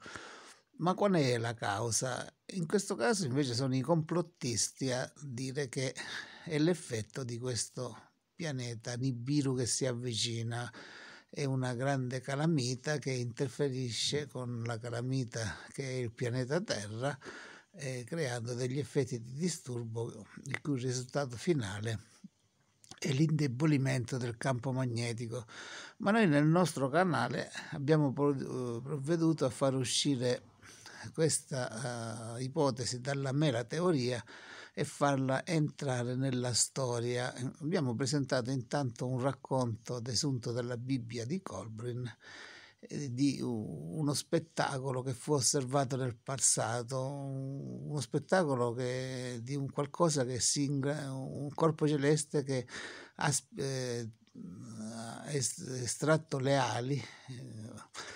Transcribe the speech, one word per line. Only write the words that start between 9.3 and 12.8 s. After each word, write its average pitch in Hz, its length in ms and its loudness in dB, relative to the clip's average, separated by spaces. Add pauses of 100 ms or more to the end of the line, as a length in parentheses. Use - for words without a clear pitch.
che 123 120 2
si - 180 0
avvicina. 117 840 -2 (680)
È 147 100 -2
una 127 280 0
grande 131 480 0
calamita 139 800 2